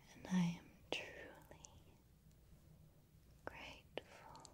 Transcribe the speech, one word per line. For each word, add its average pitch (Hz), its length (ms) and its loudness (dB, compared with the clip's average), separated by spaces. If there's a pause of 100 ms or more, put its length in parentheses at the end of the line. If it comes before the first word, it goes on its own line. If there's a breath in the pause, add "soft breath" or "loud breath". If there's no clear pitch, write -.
(100)
and - 220 -8
I 180 100 12
am 170 240 6 (240)
truly - 680 -2 (1900)
grateful - 1080 -6